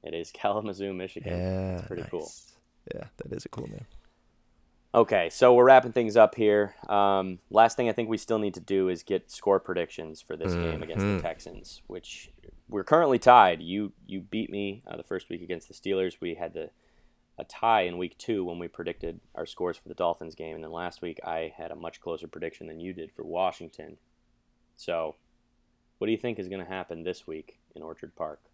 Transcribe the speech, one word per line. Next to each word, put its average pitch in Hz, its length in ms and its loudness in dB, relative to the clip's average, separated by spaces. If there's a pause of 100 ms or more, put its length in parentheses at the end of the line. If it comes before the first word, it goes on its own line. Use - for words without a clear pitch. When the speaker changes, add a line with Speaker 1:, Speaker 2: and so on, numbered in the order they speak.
Speaker 1:
It 80 120 -12
is 82 180 -10
Kalamazoo, 101 600 -8
Michigan. 92 440 -12
Speaker 2:
Yeah, 92 400 -6
Speaker 1:
It's 87 80 -12
pretty 85 180 -10
cool. 85 160 -10
Speaker 2:
nice. - 340 -18 (400)
Yeah, - 100 -12 (140)
that - 140 -12
is - 120 -12
a - 60 -14
cool - 180 -12
name. - 160 -16 (1080)
Speaker 1:
Okay, 104 360 4
so 123 240 8
we're 123 120 10
wrapping 127 260 10
things 110 240 0
up 110 180 8
here. 104 400 2 (140)
Um, 98 500 2 (120)
last 110 260 6
thing 120 120 0
I 110 40 0
think 110 160 -2
we 110 100 -2
still 110 200 -2
need 104 160 -2
to 92 60 -16
do 95 280 0
is 90 140 -4
get - 280 -4
score 98 300 2
predictions 82 600 -8
for - 160 -12
this 90 180 -4
game 82 280 -4
against 82 180 -6
the 101 120 0
Speaker 2:
Mm-hmm. 95 80 -2
Speaker 1:
Texans, - 680 -12
which - 440 -16 (380)
we're 101 160 -4
currently 151 340 4
tied. 98 440 10
You, 95 300 -4 (140)
you 95 160 -10
beat 107 280 -6
me, 101 360 -6
uh, - 100 -12
the - 60 -12
first - 280 -8
week 87 100 -10
against 87 280 -10
the - 60 -20
Steelers. 95 460 -4
We 87 140 -6
had 82 200 -10
the, 80 160 -10 (680)
a - 60 -10
tie 113 380 2
in 87 140 -4
week 90 220 -8
two 104 260 -4
when 87 140 -8
we 87 100 -8
predicted 85 520 -10 (140)
our - 120 -10
scores 87 320 -6
for - 100 -20
the 87 60 -14
Dolphins 85 400 -4
game, 80 220 -12
and 80 80 -14
then 78 80 -14
last 85 280 -10
week 85 240 -10
I 82 320 -6
had 80 140 -12
a 78 60 -14
much 82 240 -14
closer 82 280 -10
prediction 80 380 -12
than 80 140 -16
you 92 120 -10
did 82 200 -14
for 82 100 -16
Washington. 82 720 -8 (800)
So, 82 380 -4 (840)
what 101 80 -2
do 110 60 0
you 107 60 -2
think 117 200 -6
is 92 100 -10
gonna 95 180 -10
happen 87 380 -10
this 87 220 -8
week 78 340 -14 (140)
in 80 80 -16
Orchard 80 320 -16
Park? 76 280 -10 (100)